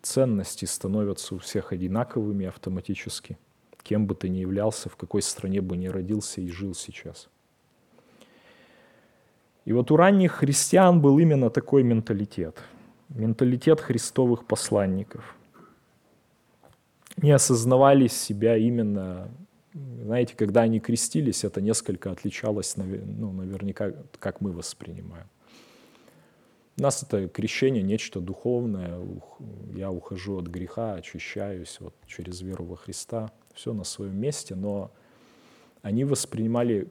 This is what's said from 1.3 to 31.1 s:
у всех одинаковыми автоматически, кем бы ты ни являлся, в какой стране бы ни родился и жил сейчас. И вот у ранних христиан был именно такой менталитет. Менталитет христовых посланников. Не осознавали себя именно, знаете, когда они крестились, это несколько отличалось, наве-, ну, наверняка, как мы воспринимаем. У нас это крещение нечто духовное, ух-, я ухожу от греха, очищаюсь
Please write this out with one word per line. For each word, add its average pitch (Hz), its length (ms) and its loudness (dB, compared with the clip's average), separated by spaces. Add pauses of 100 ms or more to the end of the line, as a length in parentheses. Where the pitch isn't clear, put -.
у - 20 -8
всех - 340 -6
одинаковыми 101 760 -2
автоматически, - 920 -8 (440)
кем 104 260 0
бы 98 80 -2
ты - 120 -6
ни 92 120 -2
являлся, 101 500 -2
в - 80 -18
какой - 240 -2
стране 98 400 -2
бы 92 160 -4
ни 92 100 -4
родился 95 540 -4
и 90 80 -6
жил 90 260 -8
сейчас. - 540 -16 (2250)
И - 80 -4
вот 123 200 2
у 151 40 8
ранних 185 380 8
христиан 175 680 6
был 143 200 8
именно 143 300 6
такой - 340 4
менталитет. 104 720 0 (500)
Менталитет 123 720 2
христовых 120 680 0
посланников. 98 920 -2 (1800)
Не 147 160 6
осознавали 131 760 8
себя 113 500 2
именно, 104 720 0 (440)
знаете, 120 640 -4
когда 107 260 4
они 113 180 2
крестились, 120 640 -2
это 101 180 -4
несколько 101 480 -2
отличалось, 104 680 -6
наве-, 98 300 -8
ну, 104 260 -8
наверняка, 95 640 -6 (260)
как - 220 -8
мы 98 100 -4
воспринимаем. 87 760 -14 (1500)
У - 60 -6
нас 139 220 0
это 98 240 -2
крещение 110 560 0
нечто 98 360 -2
духовное, 95 800 -4
ух-, 95 420 -14 (360)
я 95 160 -6
ухожу 92 480 -8
от 87 80 -8
греха, 92 480 -8
очищаюсь 92 840 -10